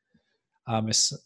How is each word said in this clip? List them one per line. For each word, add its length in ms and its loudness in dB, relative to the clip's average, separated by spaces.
um, 220 0
is, 240 2